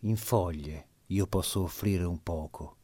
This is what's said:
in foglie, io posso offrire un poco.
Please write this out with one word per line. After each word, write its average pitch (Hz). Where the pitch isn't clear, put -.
in 107
foglie, 78
io 95
posso 95
offrire 92
un 87
poco. 80